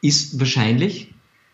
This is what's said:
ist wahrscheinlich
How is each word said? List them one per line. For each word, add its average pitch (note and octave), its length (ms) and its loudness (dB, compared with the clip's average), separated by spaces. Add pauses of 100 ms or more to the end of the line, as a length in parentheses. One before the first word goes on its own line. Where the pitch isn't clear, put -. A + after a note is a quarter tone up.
ist C#3+ 380 0
wahrscheinlich B2+ 720 0 (400)